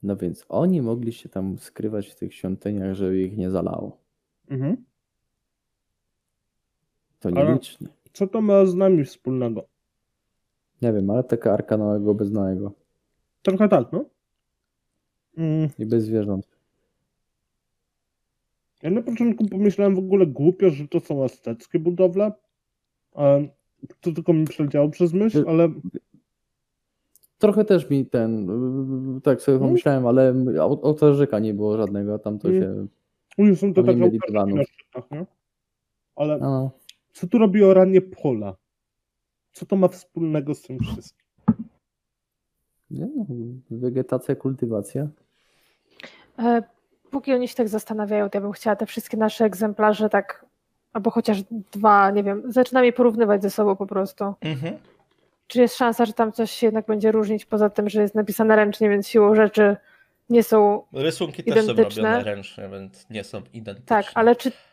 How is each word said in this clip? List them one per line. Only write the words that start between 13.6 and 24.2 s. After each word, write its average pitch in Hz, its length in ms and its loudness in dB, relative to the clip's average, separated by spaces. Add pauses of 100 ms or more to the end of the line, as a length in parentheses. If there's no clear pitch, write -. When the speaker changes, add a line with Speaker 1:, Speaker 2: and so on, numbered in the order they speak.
Speaker 2:
tak, 151 220 2
no. 226 140 -6 (1300)
Mm. 156 320 -2 (100)
Speaker 1:
I 113 60 -6
bez 113 180 0
zwierząt. 104 440 -2 (2250)
Speaker 2:
Ja 151 80 -6
na 226 100 -2
początku 233 460 -2
pomyślałem 196 480 2
w 185 40 0
ogóle 190 280 2
głupio, 156 420 2
że 147 180 -8
to 170 120 -2
są 143 240 -4
azteckie 123 560 -6
budowle. 180 520 0 (840)
E, 143 320 2 (540)
to 175 100 -4
tylko 165 220 0